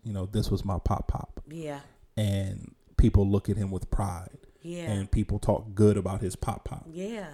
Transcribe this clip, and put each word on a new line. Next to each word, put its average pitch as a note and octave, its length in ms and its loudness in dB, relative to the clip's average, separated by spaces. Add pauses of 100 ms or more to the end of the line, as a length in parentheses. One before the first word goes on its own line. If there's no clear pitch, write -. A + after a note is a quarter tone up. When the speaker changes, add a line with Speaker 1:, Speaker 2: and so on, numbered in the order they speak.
Speaker 1:
you A2 80 -6
know, F#2+ 140 -2
"This G#2 240 0
was G2+ 160 0
my F#2 120 0
pop - 300 -2
pop." - 400 -6
Speaker 2:
Yeah. D3+ 320 -10 (380)
Speaker 1:
And G2 560 -2 (240)
people G2+ 300 8
look G2 200 2
at G2 80 0
him G2+ 140 0
with F#2 200 -6
pride. F2+ 480 -4 (220)
Speaker 2:
Yeah. E3+ 300 -8
Speaker 1:
And G2 200 -2
people G2+ 280 2
talk G#2+ 360 0
good G#2 220 6
about F#2+ 240 -4
his F#2 160 -4
pop - 280 -4
pop. - 260 -12
Speaker 2:
Yeah. F#3+ 440 -8